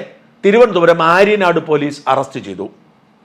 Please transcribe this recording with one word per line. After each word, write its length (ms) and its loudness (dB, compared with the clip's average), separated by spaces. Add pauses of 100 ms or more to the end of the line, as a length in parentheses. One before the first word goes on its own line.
(440)
തിരുവനന്തപുരം 580 2 (120)
ആര്യനാട് 540 2
പോലീസ് 340 -4 (120)
അറസ്റ്റ് 320 -6
ചെയ്തു. 200 -10 (580)